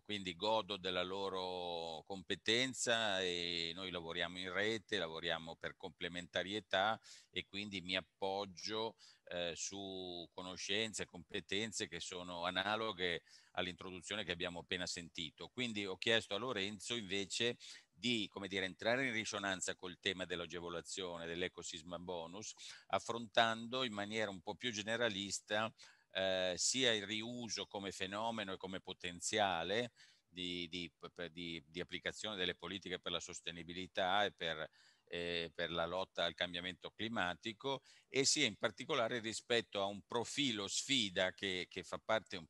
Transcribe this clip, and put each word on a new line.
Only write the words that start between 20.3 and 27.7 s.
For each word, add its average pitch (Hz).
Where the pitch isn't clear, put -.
dell'ecosistema 85
bonus, 90
affrontando 117
in 107
maniera 104
un 95
po' 104
più 120
generalista, 107
eh, 92
sia 123
il 101
riuso 110
come 98